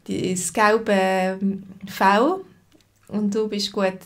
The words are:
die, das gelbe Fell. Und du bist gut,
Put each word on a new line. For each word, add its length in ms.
die, 260
das 200
gelbe 840
Fell. 540
Und 260
du 140
bist 240
gut, 340